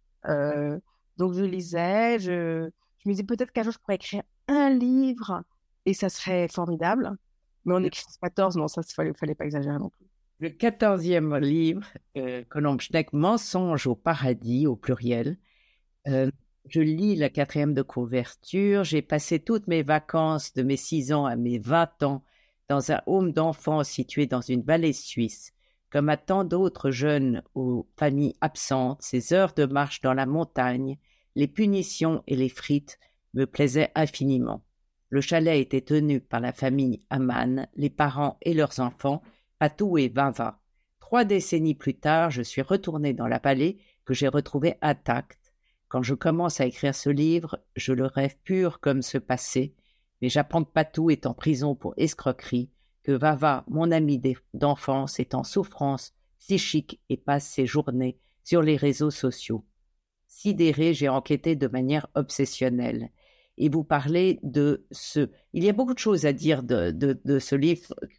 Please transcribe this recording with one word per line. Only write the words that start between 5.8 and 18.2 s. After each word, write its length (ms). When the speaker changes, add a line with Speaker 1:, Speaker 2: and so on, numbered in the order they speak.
Speaker 1:
et 80
ça 160
serait 380
formidable. 680
Mais 100
on 40
Speaker 2:
Le 60
Speaker 1:
écrit 180
quatorze, 360
non, 100
ça, 200
il 60
fallait, 200
fallait 220
pas 100
exagérer 320
non 120
plus. 180
Speaker 2:
Le 100
quatorzième 880
livre, 480
euh, 320
Colombe 320
Schneck, 320
Mensonge 720
au 100
paradis, 720
au 100
pluriel. 640
Euh, 240
je 140
lis 340
la 140
quatrième 440
de 80
couverture. 1000